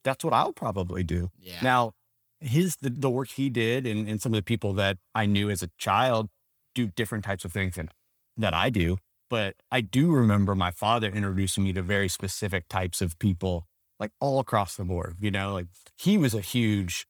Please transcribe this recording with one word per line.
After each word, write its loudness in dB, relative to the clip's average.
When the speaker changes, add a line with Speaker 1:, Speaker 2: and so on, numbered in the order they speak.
Speaker 1:
That's -2
what 0
I'll 2
probably -2
do." -2
Speaker 2:
Yeah. -10
Speaker 1:
Now, 4
his, 2
the, -4
the 0
work -2
he -2
did 0
and, -2
and -2
some 0
of 2
the 0
people -2
that 2
I 2
knew 4
as -2
a -6
child 2
do 0
different -4
types -6
of -8
things -2
than, -8
that 0
I 2
do. 2
But -2
I 2
do 2
remember 4
my 0
father 0
introducing -2
me 0
to -4
very 0
specific -6
types -4
of -4
people, 0
like, -8
all 0
across 0
the -6
board, -4
you -2
know, -2
like, -6
he 2
was 4
a -2
huge, 0